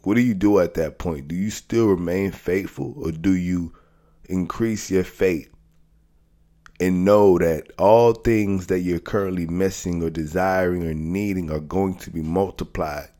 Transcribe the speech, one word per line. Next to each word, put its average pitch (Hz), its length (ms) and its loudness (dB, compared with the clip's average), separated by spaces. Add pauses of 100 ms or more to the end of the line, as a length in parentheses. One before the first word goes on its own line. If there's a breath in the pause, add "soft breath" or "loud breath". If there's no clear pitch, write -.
What 98 120 0
do 120 60 4
you 123 140 2
do 98 260 4
at 85 140 0
that 78 240 -4
point? 73 280 -6
Do 80 80 -8
you 98 160 -4
still 113 380 0
remain 92 420 0
faithful, 87 680 -6
or 82 120 -6
do 85 240 2
you 90 380 -2 (560 soft breath)
increase 101 640 -4
your 92 140 2
faith 90 460 -2 (1300)
and 92 260 0
know 101 340 6
that 82 400 0
all 113 340 6
things 104 540 0
that 92 140 0
you're 87 180 -2
currently 92 480 -4
missing 87 560 -2
or 82 80 -2
desiring 90 760 -2
or 80 80 -4
needing 90 560 -4
are 78 100 -4
going 90 340 -2
to - 160 -16
be 82 120 -6
multiplied 80 880 -4 (120)